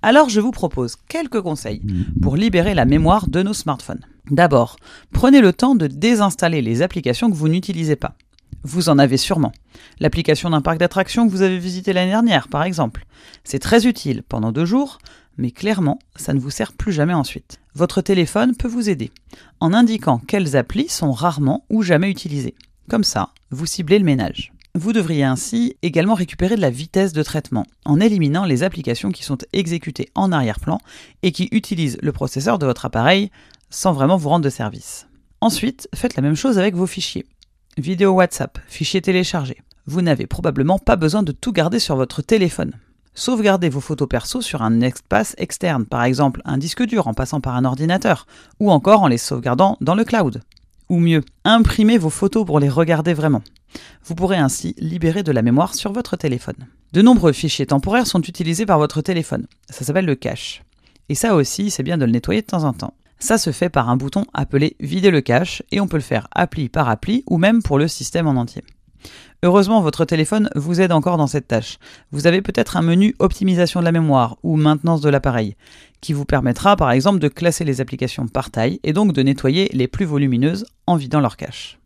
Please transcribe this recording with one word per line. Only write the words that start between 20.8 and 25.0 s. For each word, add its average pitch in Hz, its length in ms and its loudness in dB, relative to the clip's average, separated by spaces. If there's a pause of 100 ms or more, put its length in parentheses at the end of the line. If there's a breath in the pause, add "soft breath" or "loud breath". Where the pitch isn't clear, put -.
sont 147 240 -2
rarement 147 580 0
ou 214 140 0
jamais 175 260 2
utilisées. 143 460 -8 (320)
Comme 226 160 0
ça, - 260 -4 (220)
vous 143 140 -8
ciblez 185 340 2
le 196 40 2
ménage. 131 480 -2 (220)
Vous 180 180 -2
devriez 160 300 0